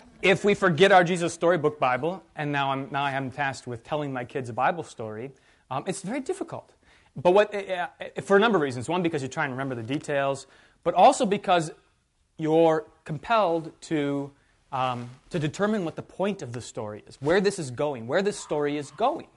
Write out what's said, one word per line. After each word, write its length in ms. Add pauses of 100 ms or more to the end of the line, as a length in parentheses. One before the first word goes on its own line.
(220)
if 220
we 100
forget 380
our 100
Jesus 300
Storybook 460
Bible, 440 (140)
and 160
now 200
I'm, 180
now 140
I 80
am 180
tasked 360
with 160
telling 300
my 120
kids 260
a 20
Bible 300
story, 500 (380)
um, 160
it's 160
very 180
difficult. 520 (440)
But 160
what, 220
uh, 340 (120)
uh, 220
for 140
a 40
number 160
of 60
reasons. 260
One, 140
because 200
you 60
try 160
and 80
remember 220
the 80
details, 640 (380)
but 100
also 320
because 440 (680)
you're 480 (180)
compelled 680 (100)
to, 480 (420)
um, 380 (200)
to 80
determine 460
what 120
the 60
point 400
of 100
the 80
story 460
is, 140
where 200
this 180
is 120
going, 360
where 160
this 160
story 380
is 160
going. 340 (100)